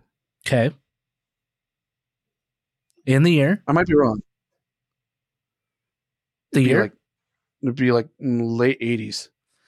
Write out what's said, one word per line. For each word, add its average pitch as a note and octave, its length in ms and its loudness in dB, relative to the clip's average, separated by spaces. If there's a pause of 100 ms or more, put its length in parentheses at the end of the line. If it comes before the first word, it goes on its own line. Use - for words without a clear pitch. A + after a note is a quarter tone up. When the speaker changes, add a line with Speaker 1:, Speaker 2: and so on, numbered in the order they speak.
(460)
Speaker 1:
Okay. B2 260 -2 (2250)
In C3+ 180 2
the F3 100 4
year? D#3 340 0
Speaker 2:
I C#3 60 0
might F3 140 0
be D#3+ 80 0
wrong. A#2 260 2 (2250)
Speaker 1:
The D3 60 2
Speaker 2:
It'd C3 60 4
be B2 40 2
Speaker 1:
year? D3 140 2
Speaker 2:
like, G#2 100 -6 (680)
it'd B2+ 140 -4
be, B2+ 160 0
like, A#2 160 0 (120)
in B2 200 -4 (180)
late B2+ 220 0
eighties. A2+ 500 -8 (380)